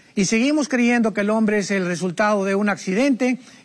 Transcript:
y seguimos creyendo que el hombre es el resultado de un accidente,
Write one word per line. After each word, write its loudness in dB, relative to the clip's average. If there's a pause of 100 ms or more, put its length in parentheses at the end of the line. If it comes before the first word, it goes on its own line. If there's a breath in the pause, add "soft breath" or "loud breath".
(140 soft breath)
y 0
seguimos 0
creyendo 2
que -4
el 0
hombre 2
es -4
el 0
resultado 0
de 0
un 0
accidente, 0 (260 loud breath)